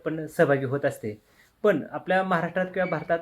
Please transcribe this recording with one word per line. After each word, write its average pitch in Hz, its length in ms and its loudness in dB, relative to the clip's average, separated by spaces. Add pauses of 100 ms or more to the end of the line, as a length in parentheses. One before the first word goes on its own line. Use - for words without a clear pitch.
पण 156 220 -6
सहभागी 139 380 2
होत 139 200 -2
असते, 110 360 -4 (420)
पण 196 280 4
आपल्या 180 320 0
महाराष्ट्रात 180 440 0
किंवा 180 240 -2
भारतात 170 320 -2